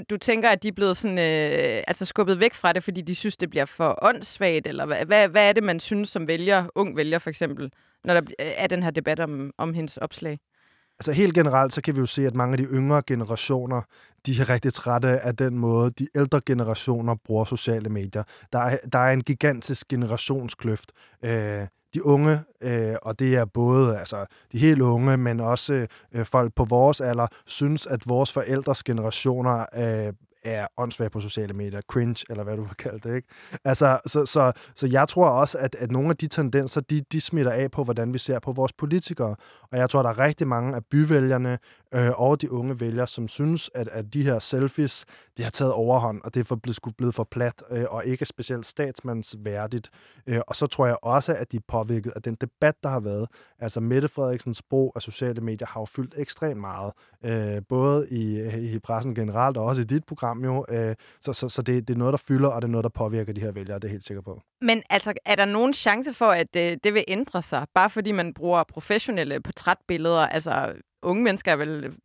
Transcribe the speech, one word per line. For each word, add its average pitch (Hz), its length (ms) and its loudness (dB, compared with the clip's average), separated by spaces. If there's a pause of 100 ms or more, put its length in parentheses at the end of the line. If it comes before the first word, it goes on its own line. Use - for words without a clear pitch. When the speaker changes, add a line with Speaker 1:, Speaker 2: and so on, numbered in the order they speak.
Speaker 1:
du 208 80 -4
tænker, 226 320 2
at 196 140 4
de 214 40 -2
er 208 40 -4
blevet 185 260 2
sådan, 190 200 -2
øh, 147 720 2
altså 175 180 -2
skubbet 185 340 2
væk 233 140 4
fra - 200 2
det, 180 100 -2
fordi 180 180 -6
de 170 140 -4
synes, - 220 -4
det 170 120 -4
bliver 147 160 0
for 151 360 0
åndssvagt, 196 640 2
eller 143 180 -4
hvad, 147 200 -2
hvad, 202 220 6
hvad 202 220 6
er 208 40 6
det, 214 100 2
man 170 160 0
synes 208 300 -2
som 165 180 -4
vælger, 175 380 2 (100)
ung 185 200 0
vælger 156 240 0
for 165 100 -8
eksempel, 143 420 -6 (320)
når 180 100 2
der 170 80 6
bl-, 143 180 -8
er 156 280 -4
den 180 160 -2
her 165 80 0
debat 156 280 -2
om, 143 380 -6
om 165 160 -4
hendes 160 240 -6
opslag? 151 420 -8 (600)
Speaker 2:
Altså 151 120 -2
helt 175 220 4
generelt, 135 400 4
så 151 80 -6
kan 151 140 0
vi 135 40 0
jo 127 60 2
se, 135 220 0
at 120 80 -2
mange 123 160 2
af 131 60 2
de 131 60 2
yngre 135 440 2
generationer, 123 720 -2 (440)
de 131 160 2
er 127 80 2
rigtig 123 240 2
trætte 120 340 0
af 123 280 2
den 127 220 0
måde, 117 340 4
de 135 240 -4
ældre 143 300 2
generationer 117 720 0
bruger 110 300 0
sociale 113 440 -4
medier. 104 340 -4 (300)
Der 123 60 2
er, 123 180 0 (160)
der 127 60 4
er 131 140 6
en 131 100 2
gigantisk 139 640 -2
generationskløft. 120 1040 -2 (320)
Øh, 104 440 -2 (260)
de 151 120 -2
unge, 151 340 6 (220)
øh, 113 400 0
og 107 180 -6
det 131 160 4
er 117 100 4
både, 120 540 4
altså, 101 260 -8 (260)
de 120 80 -6
helt 151 220 6
unge, 123 360 4
men 120 220 2
også, 120 480 0 (260)
øh, 117 120 -2
folk 123 300 2
på 127 100 4
vores 127 360 4
alder, 120 260 0 (180)
synes, 147 420 -2
at 120 220 -4
vores 127 240 2
forældres 131 500 -2
generationer, 123 840 0 (100)
øh, 110 380 -2 (300)
er 107 240 -4 (100)
åndssvage 120 320 -4
på 110 100 -6
sociale 104 340 -6
medier, 101 280 -8
cringe, 120 480 -2
eller 104 140 -8
hvad 107 140 -6
du 110 60 -6
vil 95 120 -12
kalde 110 340 -10
det, 120 60 -4
ikke? 127 120 -6 (360)
Altså, 135 420 4
så, 147 200 0
så, 131 260 4 (240)
så 139 120 -2
jeg 135 200 4
tror 180 220 6
også, 139 280 2
at, 131 180 -2
at 120 160 -2
nogle 135 180 2
af 160 80 2
de 160 100 -4
tendenser, 139 540 0
de, 151 200 0 (100)
de 156 100 0
smitter 135 300 0
af 135 200 0
på, 143 120 -4
hvordan 120 300 -2
vi 127 40 -2
ser 123 220 -2
på - 120 -6
vores 127 220 0
politikere. 147 640 -2 (360)
Og 127 60 -2
jeg 127 120 2
tror, 139 120 4
der 120 80 2
er 113 100 -4
rigtig 147 280 2
mange 127 280 -2
af 113 100 -8
byvælgerne, 131 720 2 (340)
øh, 123 260 2
og 139 220 2
de 151 100 -6
unge 123 280 -4
vælgere, 120 280 -2
som 117 200 -8
synes, 156 480 -2
at, 117 120 -4
at 107 260 -10
de 135 100 0
her 127 160 2
selfies, 135 640 -2 (320)
de 120 60 -6
har 113 60 -4
taget 131 240 0
overhånd, 117 500 0
og 113 100 -10
det 131 60 0
er 120 40 0
for, 123 120 -4
blevet, 113 200 -6
sgu - 220 -12
blevet 123 180 -2
for 113 80 -2
plat, 120 480 -6
øh, 120 180 -2
og 110 160 -6
ikke 127 200 -2
specielt 120 400 -8
statsmandsværdigt. 110 1200 -6 (380)
Øh, 117 200 0
og - 80 -6
så - 120 -2
tror 131 180 0
jeg 120 160 2
også, 135 340 0
at - 160 -8
de 117 60 -4
er 110 100 -6
påvirket 113 480 -2
af 110 60 -12
den 113 140 -6
debat, 151 480 0
der 143 60 -2
har 131 100 -2
været. 104 280 -4 (320)
Altså, 117 200 -6
Mette 127 280 0
Frederiksens 127 540 -4
brug 135 340 0
af 120 60 -8
sociale 117 400 -6
medier 110 260 -6
har 110 140 -10
jo 107 40 -8
fyldt - 320 -8
ekstremt 151 420 -6
meget, 98 340 -10 (320)
øh, 104 440 -2
både 139 400 2
i, 110 400 -4 (260)
i 107 40 -4
pressen 117 360 -4
generelt, 117 420 0
og - 80 -2
også 131 160 0
i 113 40 -2
dit 143 200 -2
program 117 380 -6
jo. 131 260 -2
Øh, 113 260 -2 (260)
så, 135 120 -6
så, 127 160 -6
så 131 120 -6
det, 123 260 0
det 127 60 -2
er 117 40 -2
noget, 123 140 2
der 143 60 2
fylder, 139 320 2
og 117 120 -4
det 120 60 -4
er 117 40 -2
noget, 113 120 0
der 117 60 0
påvirker 110 440 -4
de 104 80 -8
her 107 100 -6
vælgere, 98 240 -10
det 101 80 -10
er 107 40 -8
jeg 101 40 -6
helt 101 120 -10
sikker 98 180 -12
på. 95 200 -14 (200)
Speaker 1:
Men 226 280 2
altså, 202 240 0 (120)
er 208 100 4
der 196 100 4
nogen 226 280 2
chance 247 400 0
for, 220 180 4
at, 170 260 2
øh, 170 260 0
det 208 100 2
vil 208 140 2
ændre 190 340 -4
sig, 143 320 -4
bare 185 160 6
fordi 214 220 -4
man 170 220 -2
bruger 170 300 2
professionelle 165 800 -2
portrætbilleder? 165 840 0
Altså, - 460 -2 (300)
unge 190 200 0
mennesker 196 280 0
er 156 40 4
vel 147 500 -6